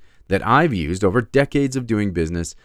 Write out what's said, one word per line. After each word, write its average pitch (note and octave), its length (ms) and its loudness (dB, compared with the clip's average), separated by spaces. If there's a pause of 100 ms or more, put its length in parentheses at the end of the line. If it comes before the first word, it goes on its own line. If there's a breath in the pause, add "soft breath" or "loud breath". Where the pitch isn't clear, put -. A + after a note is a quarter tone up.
(280)
that - 180 0
I've C3+ 280 4
used F#2 280 -4
over G#2 200 2
decades C#3 520 0
of C3 120 -4
doing G#2 260 0
business E2+ 420 -4 (100)